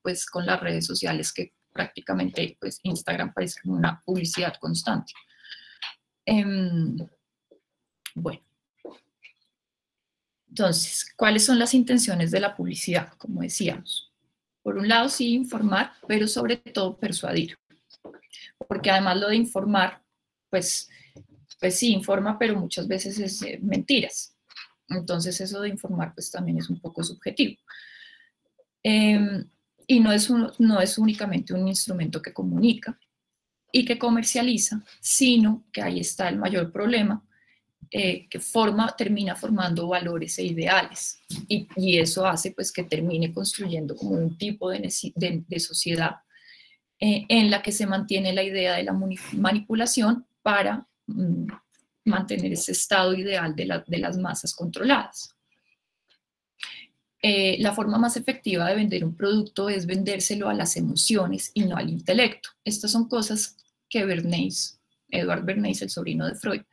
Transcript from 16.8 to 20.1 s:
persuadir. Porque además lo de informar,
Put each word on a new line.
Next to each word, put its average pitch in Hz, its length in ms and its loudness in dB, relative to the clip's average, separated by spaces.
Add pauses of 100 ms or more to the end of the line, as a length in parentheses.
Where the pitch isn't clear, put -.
persuadir. 170 600 -4 (1120)
Porque 196 220 0
además 190 280 4
lo 202 100 0
de 214 80 2
informar, 196 680 0 (460)